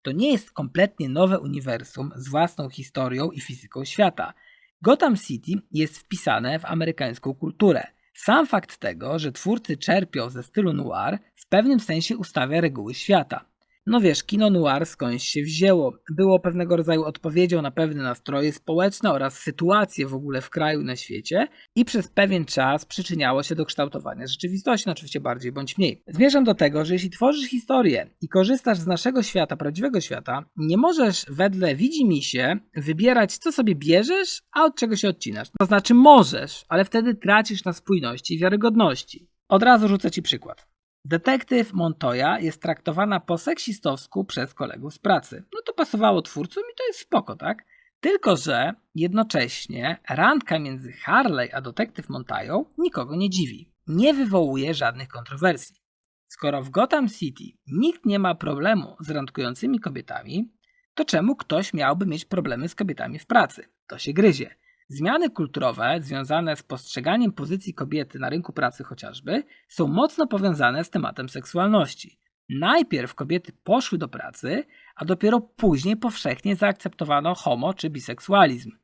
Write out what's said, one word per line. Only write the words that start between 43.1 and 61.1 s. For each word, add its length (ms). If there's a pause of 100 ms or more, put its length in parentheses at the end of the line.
po 180
seksistowsku 880
przez 280
kolegów 400
z 60
pracy. 440 (100)
No 120
to 80
pasowało 480
twórcom 420 (100)
i 40
to 100
jest 120
spoko, 360
tak? 300 (340)
Tylko 380
że 360 (220)
jednocześnie 1040 (120)
randka 500
między 320
Harley 600
a 80
detektyw 480
Montoyą 560 (120)
nikogo 380
nie 140
dziwi. 420 (160)
Nie 260
wywołuje 600
żadnych 340
kontrowersji. 680 (520)
Skoro 360
w 60
Gotham 400
City 340 (240)
nikt 380
nie 140
ma 160
problemu 640
z 100
randkującymi 720
kobietami, 720 (400)
to 120
czemu 300